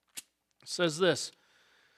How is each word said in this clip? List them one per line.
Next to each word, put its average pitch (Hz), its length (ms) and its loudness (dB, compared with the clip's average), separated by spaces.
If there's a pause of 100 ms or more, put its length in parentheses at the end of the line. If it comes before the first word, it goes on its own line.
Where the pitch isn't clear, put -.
(640)
It - 40 -20
says 165 300 -2
this, 170 340 2 (680)